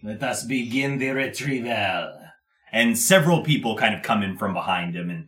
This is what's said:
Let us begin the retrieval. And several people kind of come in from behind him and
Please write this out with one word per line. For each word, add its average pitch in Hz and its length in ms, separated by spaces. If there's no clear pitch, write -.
Let 107 200
us 127 200
begin 127 540
the 131 140
retrieval. 120 1040
And 117 260
several 175 460
people 127 340
kind 110 160
of 90 80
come 107 220
in 95 140
from 98 160
behind 90 420
him 87 140
and 82 180